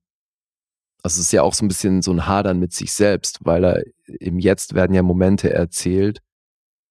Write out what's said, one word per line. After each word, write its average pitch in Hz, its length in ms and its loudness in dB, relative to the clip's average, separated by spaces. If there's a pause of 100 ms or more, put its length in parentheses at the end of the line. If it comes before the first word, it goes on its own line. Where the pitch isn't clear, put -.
(1040)
also - 160 -4
es 87 80 -2
ist - 40 0
ja 90 120 4
auch 85 100 0
so - 100 -2
ein 107 40 0
bisschen 92 340 0
so 92 100 -2
ein 85 140 0
Hadern 98 340 0
mit 90 140 -2
sich - 200 -8
selbst, - 520 0
weil 85 180 2
er, 87 200 2 (360)
im 90 200 -4
Jetzt 98 340 0
werden 92 220 2
ja 92 80 4
Momente 92 500 2
erzählt, 90 680 -2 (680)